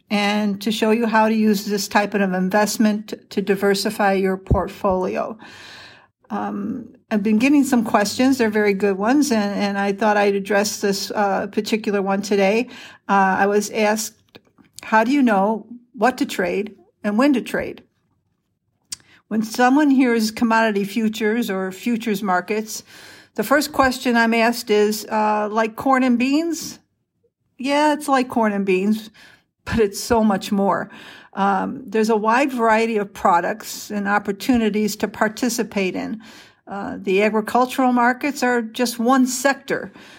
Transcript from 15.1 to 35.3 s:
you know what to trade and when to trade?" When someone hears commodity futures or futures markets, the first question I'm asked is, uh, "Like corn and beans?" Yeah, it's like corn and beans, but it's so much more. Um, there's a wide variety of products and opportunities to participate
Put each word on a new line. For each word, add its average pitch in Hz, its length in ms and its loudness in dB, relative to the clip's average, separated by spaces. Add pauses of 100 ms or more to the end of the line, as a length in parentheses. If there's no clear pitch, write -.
you 285 100 2
know 214 460 2 (260)
what 254 260 2
to 285 60 2
trade 190 520 -4 (260)
and 208 160 -2
when 285 140 4
to 240 80 2
trade?" - 420 -8 (1400)
When 214 160 -4
someone 262 480 2
hears 240 400 2
commodity 226 540 0
futures 214 640 -2
or 190 220 -4
futures 220 500 -4
markets, 208 640 -4 (500)
the 220 80 -4
first 294 300 0
question 254 440 0
I'm 226 160 4
asked 233 380 0
is, 208 360 2
uh, 214 440 -2
"Like 220 240 -2
corn 262 300 2
and 247 120 2
beans?" 302 600 -2 (800)
Yeah, 294 340 2
it's 294 140 -4
like 262 220 2
corn 220 240 0
and 196 120 -2
beans, 196 460 0 (540)
but - 160 -2
it's 202 180 0
so 226 240 0
much 202 300 0
more. 196 400 0 (400)
Um, 196 540 -2
there's 220 240 0
a 226 60 4
wide 233 360 2
variety 226 440 2
of 208 160 -4
products 180 800 0
and 202 180 -6
opportunities 208 880 0
to - 100 -4
participate 214 880 -4